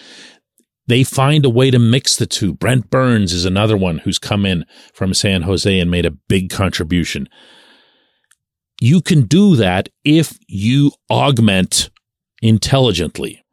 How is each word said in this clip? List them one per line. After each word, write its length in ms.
They 160
find 400
a 60
way 200
to 80
mix 380
the 100
two. 260
Brent 380
Burns 420
is 120
another 320
one 220
who's 200
come 260
in 200
from 220
San 280
Jose 360
and 100
made 180
a 40
big 400
contribution. 800
You 200
can 260
do 280
that 340
if 340
you 420
augment 840
intelligently. 1120